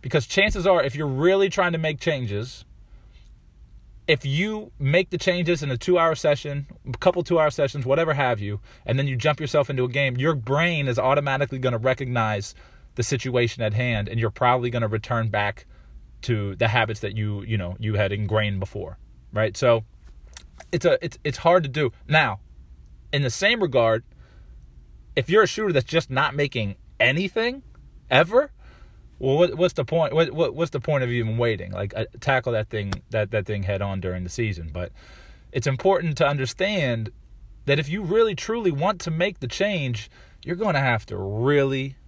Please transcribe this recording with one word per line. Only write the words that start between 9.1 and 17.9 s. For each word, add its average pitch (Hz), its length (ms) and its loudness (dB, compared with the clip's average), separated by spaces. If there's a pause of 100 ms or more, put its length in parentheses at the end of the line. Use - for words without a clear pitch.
jump 143 240 0
yourself 147 300 0
into 127 160 0
a - 20 -4
game, 127 300 0
your 151 180 2
brain 143 540 0
is 117 100 0
automatically 139 580 2
gonna 127 200 0
recognize 117 760 0 (420)
the 120 80 -2
situation 120 600 -2
at 107 100 0
hand, 113 360 0
and 113 100 -2
you're 113 100 0
probably 123 400 2
gonna 117 200 -2
return 113 400 -2
back 104 360 -2 (580)
to 101 340 -2
the 113 100 2
habits 110 320 0
that 101 160 -8
you, 104 280 -4
you 110 140 -4
know, 90 220 -6
you 107 140 -4